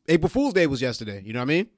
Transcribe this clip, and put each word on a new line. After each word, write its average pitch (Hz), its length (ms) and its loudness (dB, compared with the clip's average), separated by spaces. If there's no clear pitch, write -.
April 165 200 4
Fool's 269 260 0
Day 180 120 4
was 135 160 -2
yesterday, 107 420 -6
you 107 80 -12
know 120 80 -4
what 123 40 -2
I - 20 -4
mean? 170 200 0